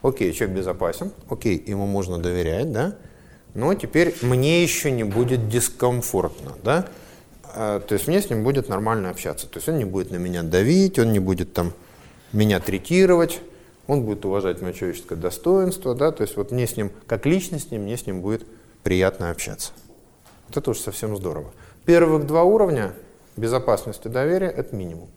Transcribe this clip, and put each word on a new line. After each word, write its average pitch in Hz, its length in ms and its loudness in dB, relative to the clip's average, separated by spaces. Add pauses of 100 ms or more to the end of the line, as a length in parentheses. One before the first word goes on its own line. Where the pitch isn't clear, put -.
окей, 117 300 2
человек 95 240 -2
безопасен, 90 560 -2 (180)
окей, - 340 -2
ему 101 220 -4
можно 92 320 -2
доверять, 87 540 -2
да? 151 240 -2 (580)
Но 143 200 0
теперь 165 480 0
мне 135 400 4
ещё 156 280 0
не 117 140 0
будет 117 440 0
дискомфортно, 113 1040 -2 (120)
да? 165 220 2 (680)
А, 104 260 -2
то - 140 -2
есть 101 140 -2
мне 185 120 4
с - 100 -6
ним 110 120 0
будет 131 260 0
нормально 107 420 -2
общаться. - 360 -8
То - 120 -14
есть - 100 -6
он 160 100 0
не 113 60 -2
будет 92 260 -4
на 90 60 -6
меня 87 260 -4
давить, 139 560 4
он 113 140 4
не 101 80 4
будет 92 320 -2
там 87 200 0 (600)
меня 104 280 4
третировать, 170 800 2 (460)
он 135 180 0
будет 104 200 -4
уважать 95 380 0
моё 90 100 -6
человеческое 87 440 -6
достоинство, 175 800 0
да? 143 160 2
То 156 120 -6
есть - 140 -4
вот 101 140 -4
мне 123 160 0
с - 100 -6
ним, 104 140 -4 (160)
как - 200 -2
личности, 170 480 -2
мне 104 220 -6
с - 100 -10
ним 92 160 -6
будет 107 220 -4 (380)
приятно 92 480 2
общаться. - 420 -10 (760)
Вот - 80 -8
это 135 140 -2
уж 110 80 -2
совсем 107 380 -6
здорово. 78 360 -8 (320)
Первых 160 420 6
два 160 160 4
уровня 175 520 4 (420)
безопасности 113 720 0
и - 20 -6
доверия — 165 460 0
это - 180 -6
минимум. 87 420 -10